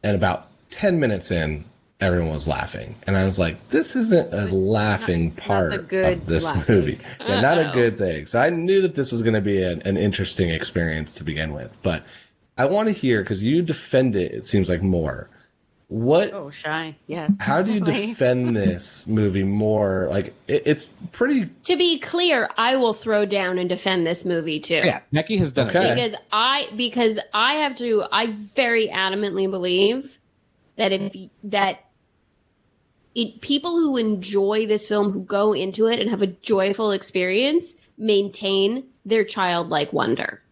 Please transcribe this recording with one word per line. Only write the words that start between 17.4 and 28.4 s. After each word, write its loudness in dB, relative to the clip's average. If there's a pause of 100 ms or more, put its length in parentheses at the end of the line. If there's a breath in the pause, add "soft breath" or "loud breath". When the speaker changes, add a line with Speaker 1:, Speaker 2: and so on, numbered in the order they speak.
Speaker 1:
How 0
do 0
you 0
Speaker 2:
Definitely. 0
Speaker 1:
defend 0
this -2
movie 2
more? 2
Like, -2 (140)
it, 0
it's 2 (260)
pretty 0 (140)
Speaker 3:
To 2
be 2
clear, 0
I 2
will 2
throw 0
down -2
and 0
defend 0
this -2
movie -2
too. -2 (100)
Speaker 4:
Yeah, 0 (100)
Becky 0
has 2
done 0
Speaker 1:
Okay. 4
Speaker 4:
it. 2
Speaker 3:
Because -2 (160)
I, 0
because 0 (160)
I 2
have -2
to, 2
I 2 (260)